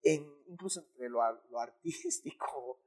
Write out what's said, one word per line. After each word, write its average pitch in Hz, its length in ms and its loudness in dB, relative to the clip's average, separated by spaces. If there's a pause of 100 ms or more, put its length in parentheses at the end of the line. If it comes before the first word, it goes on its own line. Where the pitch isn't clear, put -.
en, 151 240 6 (200)
incluso 185 340 -6
entre 127 300 -10
lo 117 100 2
ar-, 113 300 2
lo 120 100 -6
artístico - 1300 -6